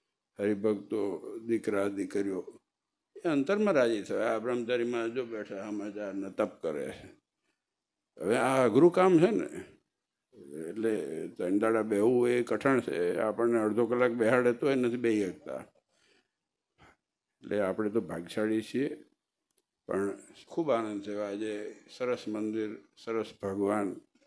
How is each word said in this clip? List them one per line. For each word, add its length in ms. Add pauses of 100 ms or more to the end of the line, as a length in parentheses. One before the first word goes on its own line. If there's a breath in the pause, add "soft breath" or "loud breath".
(380)
હરિભક્તો, 600 (460)
દીકરા 420
દીકરીઓ, 520 (760)
એ 120
અંતરમાં 460
રાજી 280
થયા. 320
આ 40
બ્રહ્મચારીમાં 760
જો 100
બેઠા 420
સમાચાર 480
ને 160
તપ 220 (100)
કરે 280
છે. 180 (1120)
હવે 180
આ 280
અઘરું 280
કામ 260
છે 120
ને, 180 (1200)
એટલે 260 (340)
ત્રણ 300
દાડા 240
બેહવું 460
એ 140
કઠણ 380
છે. 160 (220)
આપણને 400
અડધો 280
કલાક 260
બેહાડે 400
તોય 240
નથી 200
બેહી 300
શકતા. 360 (1800 soft breath)
એટલે 180
આપણે 300
તો 100
ભાગશાળી 640
છીએ, 260 (1000)
પણ 300 (280)
ખૂબ 240
આનંદ 340
થયો. 160
આજે 320 (380)
સરસ 380
મંદિર, 420 (260)
સરસ 340 (120)
ભગવાન 460 (380)